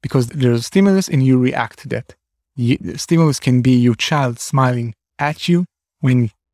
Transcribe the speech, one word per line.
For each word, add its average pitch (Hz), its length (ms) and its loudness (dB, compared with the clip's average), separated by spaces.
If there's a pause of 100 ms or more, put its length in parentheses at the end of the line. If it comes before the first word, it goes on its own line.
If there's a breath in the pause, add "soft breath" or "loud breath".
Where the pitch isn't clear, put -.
Because 123 260 -2
there's 123 320 0
a - 120 -12
stimulus 196 360 2
and 135 180 0
you 127 120 4
react 127 420 -2
to 135 80 -16
that. 117 260 -8 (420)
Y-, 123 240 0
the - 180 -10
stimulus 165 420 0
can 127 220 2
be 127 120 4 (120)
your 120 80 4
child 131 440 -2
smiling 123 560 -2 (240)
at 147 300 -4
you 175 160 2 (360)
when 127 300 0 (240)